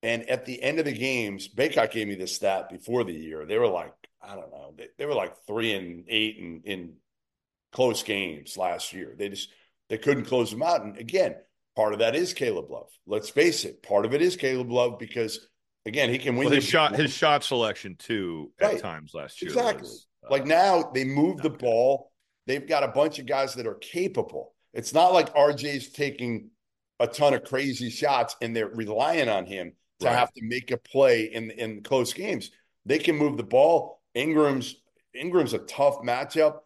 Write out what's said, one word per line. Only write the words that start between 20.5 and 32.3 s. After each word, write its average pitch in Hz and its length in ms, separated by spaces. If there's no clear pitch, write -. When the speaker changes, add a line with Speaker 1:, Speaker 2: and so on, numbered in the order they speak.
Speaker 1:
they 135 100
move 143 340
the 156 120
Speaker 2:
not - 80
good. 123 80
Speaker 1:
ball. 123 460
They've 139 200
got 151 180
a 127 40
bunch 147 300
of 127 80
guys 135 280
that 123 120
are - 100
capable. - 800
It's 113 220
not 180 180
like 170 220
R 147 180
J's 139 400
taking 123 580
a 120 80
ton 143 280
of 120 100
crazy 131 460
shots 135 500
and 117 160
they're 107 120
relying 117 600
on 98 180
him 92 260
to - 60
Speaker 2:
Right. 120 100
Speaker 1:
have 123 160
to - 100
make 123 280
a 123 60
play 123 480
in, 113 260
in 107 320
close 127 300
games. 180 380